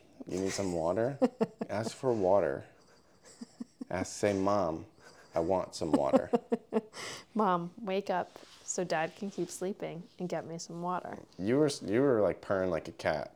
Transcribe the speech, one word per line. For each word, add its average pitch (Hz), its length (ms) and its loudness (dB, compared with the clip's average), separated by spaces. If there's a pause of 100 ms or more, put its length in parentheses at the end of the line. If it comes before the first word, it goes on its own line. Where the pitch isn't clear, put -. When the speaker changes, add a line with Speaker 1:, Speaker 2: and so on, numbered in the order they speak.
(280)
Speaker 1:
You 90 120 -4
need 95 120 0
some 95 220 -2
water? 98 440 0 (260)
Speaker 2:
<laughs> - 260 -8
Speaker 1:
Ask 110 260 -4
for 131 180 0
water. 92 500 2 (1300)
Ask, 92 280 -4
say, 104 140 4
"Mom, 95 520 2 (480)
I 82 60 2
want 87 360 0
some 85 160 -2
water." - 380 4 (520)
Speaker 2:
<laughs> - 520 -14
"Mom, 180 380 0 (100)
wake 202 280 -4
up - 280 -2 (260)
so - 200 -4
Dad 165 320 -2
can 202 160 -8
keep 170 180 -4
sleeping 175 540 -6 (160)
and 175 100 -4
get 165 180 -4
me 165 120 -10
some 170 220 -10
water." 175 360 -4 (220)
Speaker 1:
You 107 180 2
were 156 80 6
s-, 143 160 0
you 104 200 2
were, 127 200 6
like, 90 200 4
purring 92 280 2
like 82 180 -2
a 85 40 -12
cat, 80 440 -2